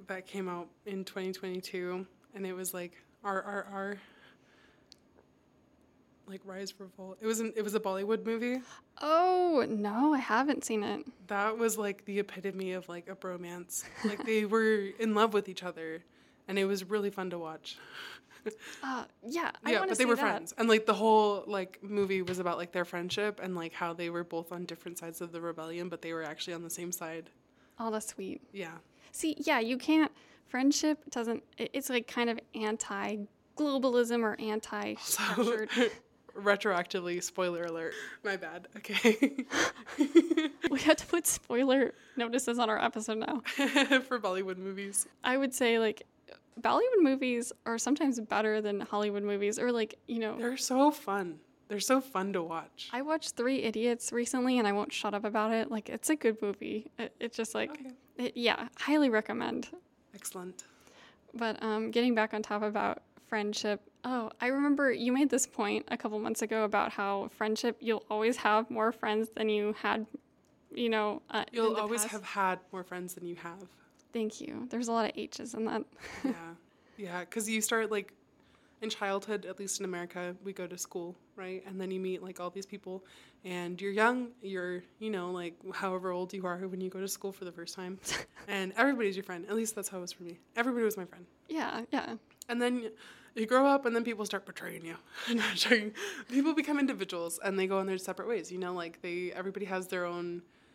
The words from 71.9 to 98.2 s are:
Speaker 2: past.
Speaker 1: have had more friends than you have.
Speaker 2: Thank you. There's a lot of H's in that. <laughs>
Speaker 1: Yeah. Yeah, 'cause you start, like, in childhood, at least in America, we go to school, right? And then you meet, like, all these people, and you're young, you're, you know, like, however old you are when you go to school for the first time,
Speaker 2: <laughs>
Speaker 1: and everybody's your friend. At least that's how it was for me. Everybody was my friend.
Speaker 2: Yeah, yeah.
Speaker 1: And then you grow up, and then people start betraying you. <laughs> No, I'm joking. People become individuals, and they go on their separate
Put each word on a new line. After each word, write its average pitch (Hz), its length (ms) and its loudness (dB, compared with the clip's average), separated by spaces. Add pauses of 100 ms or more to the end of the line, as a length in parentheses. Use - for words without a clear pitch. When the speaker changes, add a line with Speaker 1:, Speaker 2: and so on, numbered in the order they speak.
Speaker 2:
past. - 140 -2
Speaker 1:
have 202 100 -8
had 185 340 0 (140)
more 185 100 -8
friends 180 320 -8
than 175 120 -14
you 170 100 -8
have. 175 320 -12 (420)
Speaker 2:
Thank 220 300 -4
you. - 300 -8
There's 233 180 -2
a 233 40 0
lot 226 120 2
of - 120 -2
H's - 360 -8
in 226 140 -4
that. 220 180 -2 (200)
<laughs> - 200 -14
Speaker 1:
Yeah. 262 80 0 (640)
Yeah, 180 300 -8
'cause 214 200 -4
you 220 140 0
start, 220 320 0
like, 202 220 -4 (640)
in 220 80 -6
childhood, 202 560 -2
at 180 140 -10
least 196 220 -6
in 196 40 -4
America, 180 580 -6
we 196 120 -8
go 185 120 -8
to 180 120 -12
school, 175 360 -8 (220)
right? 185 300 -10
And 190 120 -10
then 190 120 -4
you 185 100 -4
meet, 185 220 -4
like, 185 180 -12
all 180 80 -6
these 190 180 -10
people, 190 380 -12 (400)
and 175 360 -6
you're 196 120 -4
young, 240 360 4 (120)
you're, 180 420 -6 (160)
you 220 120 -6
know, 180 200 -4
like, 175 240 -6 (200)
however 185 360 -4
old 180 220 -4
you 185 140 -6
are 175 100 -2 (100)
when 185 140 -8
you 185 80 -4
go 185 120 -8
to 196 80 -6
school 190 240 -6
for 190 120 -14
the 175 80 -10
first 170 220 -12
time, 185 260 -10 (240)
Speaker 2:
<laughs> - 240 -20
Speaker 1:
and 190 300 -2
everybody's 233 380 4
your 202 80 -6
friend. 180 240 -10
At 202 80 -4
least 226 180 -2
that's 196 160 -6
how 190 80 -8
it 180 40 -8
was 180 100 -10
for - 100 -14
me. 175 160 -14 (180)
Everybody 240 300 2
was 202 100 0
my 185 80 -6
friend. 175 220 -18 (220)
Speaker 2:
Yeah, 285 340 -4 (100)
yeah. 262 220 -2 (340)
Speaker 1:
And 240 140 0
then 240 280 0 (440)
you 220 120 0
grow 254 200 6
up, 277 180 6
and 233 100 2
then 233 100 2
people 214 200 -2
start 196 220 -6
betraying 175 400 -10
you. 165 100 -10 (320)
<laughs> 240 60 0
No, 226 140 2
I'm 196 80 -2
joking. 214 360 4 (360)
People 277 260 2
become 294 240 0
individuals, 185 640 -2
and 196 140 0
they 190 80 2
go 190 120 2
on 190 80 0
their 190 120 -2
separate 185 300 -6